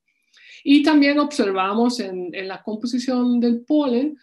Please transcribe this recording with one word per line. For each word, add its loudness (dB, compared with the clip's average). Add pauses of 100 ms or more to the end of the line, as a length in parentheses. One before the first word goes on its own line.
(640)
Y 6
también 4
observamos 0
en, -8
en -10
la -14
composición -2
del 0
polen 0